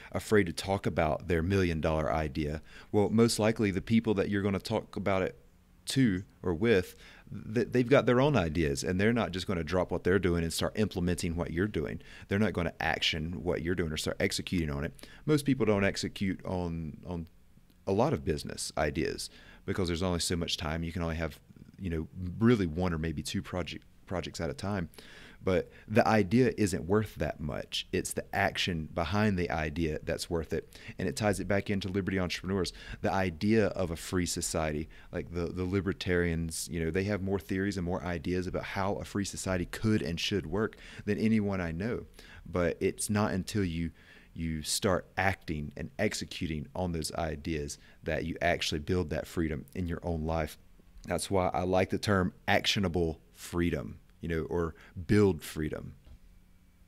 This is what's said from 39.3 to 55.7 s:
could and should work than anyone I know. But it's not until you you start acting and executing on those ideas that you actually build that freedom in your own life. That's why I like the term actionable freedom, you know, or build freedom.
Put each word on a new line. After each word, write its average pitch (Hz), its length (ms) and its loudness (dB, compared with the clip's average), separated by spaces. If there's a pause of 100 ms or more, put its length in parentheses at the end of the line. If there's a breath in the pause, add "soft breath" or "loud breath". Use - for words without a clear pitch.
could 107 360 0
and 85 180 -4
should 92 260 -2
work 98 300 -2 (300 loud breath)
than 101 120 0
anyone 101 440 2
I 85 100 -2
know. 95 320 -4 (420 loud breath)
But 85 360 2
it's - 280 0
not 104 220 2
until 95 320 0
you 82 280 -2 (420 loud breath)
you 80 300 -4
start - 440 0 (100)
acting 87 600 -2
and - 120 -6 (100)
executing 80 760 -4
on 90 160 -2
those 85 220 -4
ideas 78 640 -4 (260 loud breath)
that 78 220 -2
you 82 160 -4
actually 82 380 0
build 90 300 0
that 76 180 -4
freedom 78 380 -2 (100)
in 90 120 -2
your 82 160 -4
own 82 220 -2
life. 80 320 -2 (480)
That's 85 240 -2
why 92 240 2
I 95 100 0
like 92 260 2
the 98 80 0
term 92 360 4 (140)
actionable 90 720 2 (140)
freedom, 82 640 -2 (220)
you 82 80 -6
know, 82 140 -2
or 82 320 -2 (320 loud breath)
build 95 360 6
freedom. - 520 -6 (920)